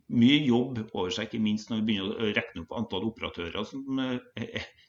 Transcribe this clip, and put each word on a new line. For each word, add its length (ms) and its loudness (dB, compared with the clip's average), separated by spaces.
mye 360 6
jobb 480 2
over 160 -2
seg, 200 -4
ikke 120 -2
minst 280 0
når 100 -2
vi 60 0
begynner 280 0
å 200 0
regne 280 -4
opp 160 -10
antall 280 -4
operatører 600 -6
som, 340 -6
eh, 600 -6